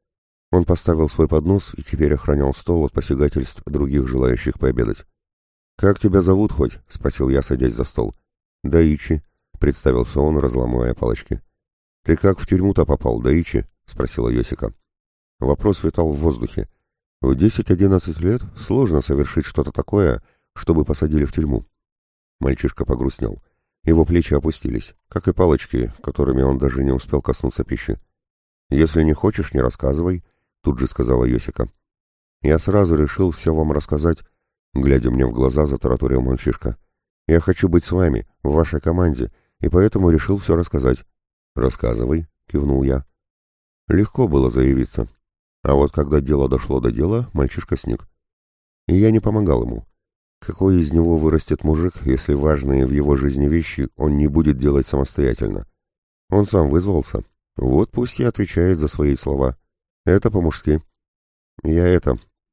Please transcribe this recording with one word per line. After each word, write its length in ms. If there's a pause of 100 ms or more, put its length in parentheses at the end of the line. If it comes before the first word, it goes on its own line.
(500)
Он 140
поставил 440
свой 200
поднос 480
и 60
теперь 320
охранял 380
стол 320
от 80
посягательств 720
других 440
желающих 500
пообедать. 480 (720)
«Как 240
тебя 200
зовут 320
хоть?» 260 (100)
спросил 400
я, 140
садясь 320
за 100
стол. 280 (520)
«Даичи», 580 (380)
представился 600
он, 180
разламывая 560
палочки. 480 (640)
«Ты 120
как 240
в 60
тюрьму-то 380
попал, 360
Даичи?» 460 (180)
спросила 440
Йосика. 440 (640)
Вопрос 440
витал 280
в 80
воздухе. 500 (520)
«В 140
десять-одиннадцать 880
лет 220 (140)
сложно 440
совершить 440
что-то 260
такое, 520 (320)
чтобы 300
посадили 400
в 80
тюрьму». 340 (720)
Мальчишка 440
погрустнел. 580 (420)
Его 200
плечи 300
опустились, 600 (140)
как 200
и 40
палочки, 600 (100)
которыми 400
он 160
даже 240
не 80
успел 320
коснуться 420
пищи. 360 (680)
«Если 360
не 80
хочешь, 400
не 80
рассказывай», 640 (380)
тут 160
же 100
сказала 360
Йосика. 440 (760)
«Я 160
сразу 380
решил 340
всё 240
вам 180
рассказать», 520 (500)
глядя 360
мне 160
в 60
глаза, 340
затараторил 560
мальчишка. 560 (500)
«Я 120
хочу 280
быть 160
с 80
вами, 340 (160)
в 120
вашей 260
команде, 500 (300)
и 80
поэтому 420
решил 280
всё 180
рассказать». 480 (500)
«Рассказывай», 720 (240)
кивнул 320
я. 220 (800)
Легко 400
было 240
заявиться. 560 (560)
А 120
вот 180
когда 280
дело 280
дошло 320
до 120
дела, 400
мальчишка 440
сник. 320 (800)
И 80
я 160
не 100
помогал 420
ему. 220 (540)
Какой 420
из 120
него 260
вырастет 460
мужик, 300 (100)
если 300
важные 520
в 60
его 240
жизни 320
вещи 480
он 200
не 120
будет 300
делать 280
самостоятельно? 800 (640)
Он 160
сам 240
вызвался. 540 (320)
Вот 340
пусть 300
и 40
отвечает 540
за 80
свои 300
слова. 400 (480)
Это 260
по-мужски. 520 (800)
«Я 240
это», 300 (340)